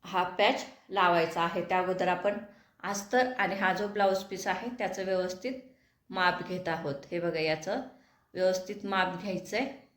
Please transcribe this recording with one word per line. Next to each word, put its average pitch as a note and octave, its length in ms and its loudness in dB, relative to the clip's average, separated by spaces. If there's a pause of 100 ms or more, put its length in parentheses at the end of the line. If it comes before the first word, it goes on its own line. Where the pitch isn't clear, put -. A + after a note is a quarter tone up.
हा F#3 260 0
पॅच A3 340 2 (260)
लावायचा F3 520 4
आहे. F3 200 0
त्या F#3 160 2
अगोदर F3+ 300 0
आपण G3+ 300 0 (460)
अस्तर B3 500 0
आणि G3 200 0
हा F#3+ 180 2
जो G3+ 160 -2
ब्लाऊज G3 360 4
पीस F#3 220 -6
आहे G3+ 220 -2 (100)
त्याचं F#3+ 260 -4
व्यवस्थित F#3 480 -2 (580)
माप F3+ 320 2
घेत F3+ 260 -6
आहोत. D#3+ 260 -2 (160)
हे F3 100 -2
बघा, E3 200 0
याचं D#3+ 420 0 (520)
व्यवस्थित F#3 520 0
माप F#3 340 0
घ्यायचं G3+ 360 -6
आहे B3+ 100 0 (300)